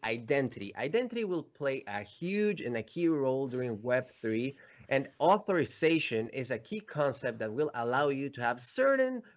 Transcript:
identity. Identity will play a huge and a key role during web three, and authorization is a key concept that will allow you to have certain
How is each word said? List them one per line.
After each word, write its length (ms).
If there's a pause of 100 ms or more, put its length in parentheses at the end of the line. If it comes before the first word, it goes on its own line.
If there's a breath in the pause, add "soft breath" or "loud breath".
identity. 720
Identity 480
will 200
play 440
a 160
huge 580
and 160
a 60
key 240
role 400
during 340
web 300
three, 460 (320 loud breath)
and 180 (140)
authorization 1080
is 220
a 80
key 220
concept 580
that 140
will 220
allow 340
you 200
to 120
have 180
certain 640 (140 soft breath)